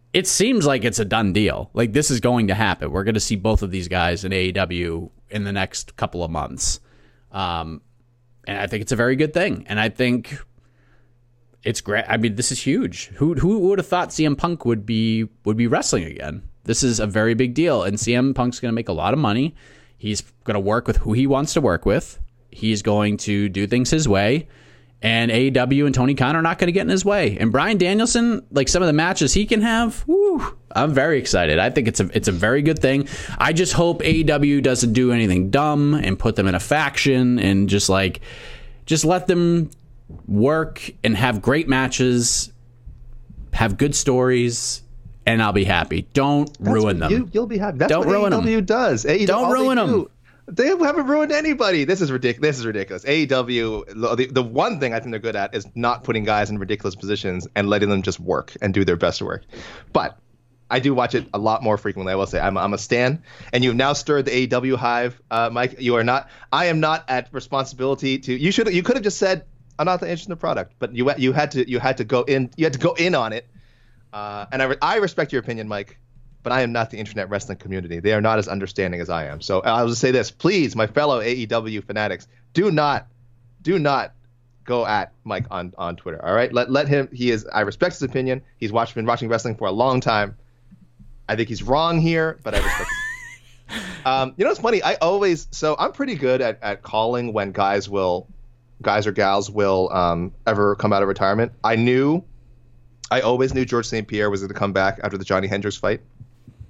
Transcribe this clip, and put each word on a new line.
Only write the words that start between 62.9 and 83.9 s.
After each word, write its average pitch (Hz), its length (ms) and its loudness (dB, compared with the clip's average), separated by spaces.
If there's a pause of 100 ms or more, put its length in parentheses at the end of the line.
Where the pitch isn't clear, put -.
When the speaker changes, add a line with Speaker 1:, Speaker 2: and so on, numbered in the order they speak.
Speaker 2:
and 123 120 2
you've 120 100 2
now 135 180 2
stirred 143 340 0
the 123 100 -2
A - 60 4
E 127 40 0
W 127 300 0
hive, 120 440 -2 (120)
uh, 117 200 2
Mike. 123 280 -4
You 120 160 2
are 113 80 2
not, 127 240 0 (240)
I 165 140 2
am 165 120 2
not 156 300 0
at 127 240 -2
responsibility 135 880 -4
to, 127 120 -6
you 147 200 0
should, 220 200 2
you 180 120 0
could 247 100 2
have 254 80 -2
just 202 160 -2
said, 185 280 0 (340)
"I'm 160 60 0
not 180 120 0
that 180 80 -6
interested 170 220 -8
in 175 60 -8
the 165 60 -14
product," - 380 -4
but 123 160 -8
you, 123 240 2
you 131 140 2
had 147 200 0
to, 127 160 -2
you 120 120 -2
had 131 160 0
to 120 80 -6
go 123 180 0
in, 131 340 -2
you 160 100 0
had 147 80 0
to 127 40 -8
go 165 160 0
in 170 220 0
on 110 160 -2
it. 113 160 -10 (640)
Uh, 104 400 -10
and 131 100 -2
I, - 40 4
re-, 139 140 0
I 175 180 2
respect 170 340 -2
your 127 80 0
opinion, 110 280 -8
Mike, 101 300 -8 (440)
but 120 100 -4
I 131 100 2
am 120 100 -2
not 117 180 -2
the 113 60 -14
internet 104 320 -8
wrestling 98 300 -6
community. 90 420 -8
They 101 120 2
are 107 80 2
not 110 180 2
as 92 100 -2
understanding 92 520 -4
as 85 100 -6
I 80 160 -4
am. 73 160 -12
So 95 180 0
I'll 120 280 0
just 113 120 -4
say 127 100 4
this, 127 200 0
please, 160 440 0
my 110 120 2
fellow 139 340 0
A 113 120 -2
E 123 140 -4
W 110 340 -4
fanatics, 104 460 -6 (280)
do 196 160 2
not, 147 360 0 (560)
do 185 160 0
not 139 360 0 (500)